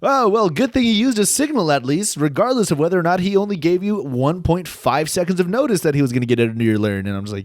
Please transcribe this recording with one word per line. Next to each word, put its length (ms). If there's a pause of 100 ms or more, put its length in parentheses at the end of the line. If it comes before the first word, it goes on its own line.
Oh, 280
well, 200
good 240
thing 100
he 80
used 280
a 60
signal 460
at 140
least, 320
regardless 520
of 100
whether 200
or 40
not 160
he 180
only 180
gave 280
you 200
one 400
point 240
five 420
seconds 300
of 80
notice 340
that 140
he 60
was 100
gonna 140
get 140
into 240
your 140
lane. 300
And 80
I'm 80
just 100
like 120